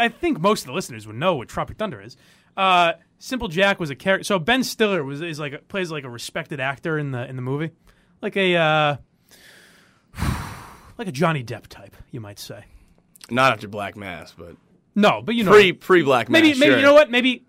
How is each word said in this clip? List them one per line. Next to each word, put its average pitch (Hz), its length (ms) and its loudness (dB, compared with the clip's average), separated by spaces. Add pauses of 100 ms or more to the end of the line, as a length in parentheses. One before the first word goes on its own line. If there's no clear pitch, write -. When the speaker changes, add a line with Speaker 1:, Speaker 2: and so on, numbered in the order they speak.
Speaker 1:
I 240 40 2
think 233 320 -4
most 202 220 2
of - 60 -14
the 127 40 -12
listeners 123 340 -8
would 107 100 -14
know 170 180 0
what 117 140 -8
Tropic - 280 -8
Thunder 170 240 -10
is. 104 160 -20 (400)
Uh, 180 360 4 (260)
Simple 240 300 -8
Jack 196 320 2
was 160 100 -6
a 135 40 -8
character. 190 300 -2
So 202 140 -2
Ben 233 260 0
Stiller 202 400 0
was, 139 160 -10
is 165 180 -10
like 147 140 -8
a, 147 60 -14
plays 185 320 -8
like 151 140 -8
a 131 40 -12
respected 143 500 -10
actor 139 380 -4
in 147 140 -4
the, 127 180 -8
in 131 80 -12
the 127 60 -10
movie, 143 300 -6 (500)
like 208 140 -6
a, 185 200 2
uh, 156 400 2 (1160)
<sighs> - 40 -16 (800)
like 226 100 -8
a 165 40 -8
Johnny 151 300 0
Depp 113 240 -14
type, - 300 -20 (140)
you 123 100 -14
might 101 180 -16
say. - 260 -18 (680)
Speaker 2:
Not 127 220 4
after 107 160 -6
Black 101 280 -8
Mass, 92 400 -14
but 85 200 -20 (380)
Speaker 1:
No, 180 280 2
but 185 120 -4
you 233 100 0
know 180 80 4
Speaker 2:
pre, 202 200 8
pre 175 300 2
Black 127 260 2
Speaker 1:
maybe, 320 220 6
Speaker 2:
Mass, 277 80 0
Speaker 1:
maybe 294 140 6
Speaker 2:
sure. 254 60 4
Speaker 1:
you 277 60 2
know 285 100 8
what? 294 160 8
Maybe 247 380 0